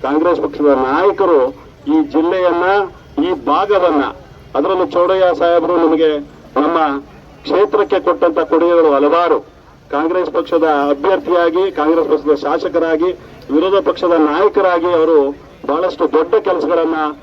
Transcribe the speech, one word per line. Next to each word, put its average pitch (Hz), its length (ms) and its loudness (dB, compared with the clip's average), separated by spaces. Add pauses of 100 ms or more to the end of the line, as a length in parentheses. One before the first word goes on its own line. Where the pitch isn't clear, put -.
ಕಾಂಗ್ರೆಸ್ 156 400 0
ಪಕ್ಷದ 147 260 0 (160)
ನಾಯಕರು 175 520 2 (520)
ಈ 160 40 2 (160)
ಜಿಲ್ಲೆಯನ್ನ, 175 540 0 (600)
ಈ 185 40 -4 (180)
ಭಾಗವನ್ನ, 175 540 0 (540)
ಅದರಲ್ಲೂ 180 280 0 (100)
ಚೌಡಯ್ಯ 180 340 2 (100)
ಸಾಹೇಬರು 170 460 0
ನಮಗೆ 160 260 2 (480)
ನಮ್ಮ 320 200 0 (680)
ಕ್ಷೇತ್ರಕ್ಕೆ 196 600 0
ಕೊಟ್ಟಂತ 170 320 0 (120)
ಕೊಡುಗೆಗಳು 165 460 2
ಹಲವಾರು. 160 420 2 (560)
ಕಾಂಗ್ರೆಸ್ 175 420 -2
ಪಕ್ಷದ 160 300 0 (260)
ಅಭ್ಯರ್ಥಿಯಾಗಿ, 170 720 0 (140)
ಕಾಂಗ್ರೆಸ್ 160 340 0
ಪಕ್ಷದ 147 220 2 (100)
ಶಾಸಕರಾಗಿ, 165 680 -2 (440)
ವಿರೋಧ 190 220 2 (120)
ಪಕ್ಷದ 170 260 0 (140)
ನಾಯಕರಾಗಿ 180 680 0
ಅವರು 160 180 4 (520)
ಬಹಳಷ್ಟು 175 360 -2 (120)
ದೊಡ್ಡ 160 160 0 (140)
ಕೆಲಸಗಳನ್ನ 165 520 0 (240)